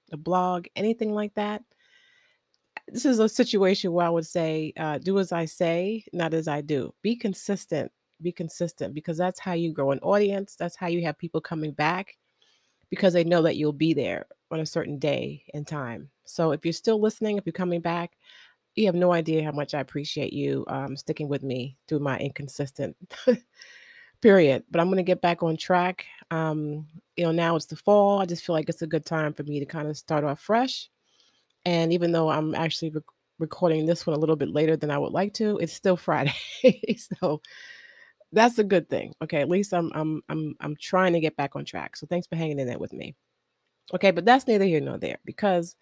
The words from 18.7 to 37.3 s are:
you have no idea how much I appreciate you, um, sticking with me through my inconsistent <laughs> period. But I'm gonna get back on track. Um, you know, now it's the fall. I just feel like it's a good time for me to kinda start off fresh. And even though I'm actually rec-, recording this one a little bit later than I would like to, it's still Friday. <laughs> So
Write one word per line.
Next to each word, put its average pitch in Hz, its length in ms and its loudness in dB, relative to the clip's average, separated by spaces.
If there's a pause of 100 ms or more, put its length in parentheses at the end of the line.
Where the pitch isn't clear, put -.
you 214 100 2
have 175 100 2
no 180 160 6
idea 160 320 2
how 151 80 -2
much 143 220 -4
I 143 80 -2
appreciate 143 500 -6
you, 139 360 -2
um, 135 280 -6
sticking 151 320 -6
with 139 160 -4
me 131 320 -6 (120)
through 151 120 -2
my 139 180 -2
inconsistent 139 800 -8 (640)
<laughs> - 600 -20
period. 170 500 8
But 170 80 0
I'm 175 100 2
gonna 190 140 2
get 180 180 2
back 175 220 2
on 160 140 0
track. 180 480 0 (260)
Um, 156 560 -2 (300)
you 175 80 2
know, 165 60 2
now 170 260 2
it's - 80 -4
the 160 100 -12
fall. 202 440 6
I 190 60 2
just 175 200 -6
feel 170 100 0
like 156 140 0
it's 165 140 -6
a 160 40 -6
good 151 180 -2
time 156 280 -2
for 143 100 -10
me 147 160 -4
to 139 60 -4
kinda 151 300 -6
start 151 280 -2
off 147 160 -2
fresh. 240 500 -2 (760)
And 165 260 2
even 170 220 2
though 160 160 4
I'm 156 260 0
actually 160 360 -2
rec-, 151 120 -6 (340)
recording 160 480 0
this 170 220 0
one 156 80 0
a 151 40 0
little 156 180 4
bit 135 120 -2
later 156 280 2
than 151 140 -4
I 143 60 0
would - 160 -2
like 196 220 -2
to, 208 220 0
it's 165 160 -4
still 185 240 2
Friday. 143 360 0 (300)
<laughs> - 340 4 (220)
So 151 220 0 (960)